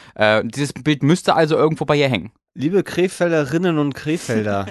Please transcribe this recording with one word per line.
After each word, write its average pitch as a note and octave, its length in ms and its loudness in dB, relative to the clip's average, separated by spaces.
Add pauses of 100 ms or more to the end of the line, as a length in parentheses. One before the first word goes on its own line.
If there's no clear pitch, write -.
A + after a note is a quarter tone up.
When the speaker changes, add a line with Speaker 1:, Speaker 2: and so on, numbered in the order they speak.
(140)
Speaker 1:
Äh, G#2+ 320 4
dieses C#3 280 -6
Bild D3 280 -2
müsste E3 320 2
also D#3+ 220 2
irgendwo D#3 300 0
bei D3+ 100 2
ihr C#3+ 120 2
hängen. G#2+ 240 -4 (260)
Speaker 2:
Liebe E3+ 260 0
Krefelderinnen E3+ 920 0
und D3 180 0
Krefelder, G#2+ 760 -2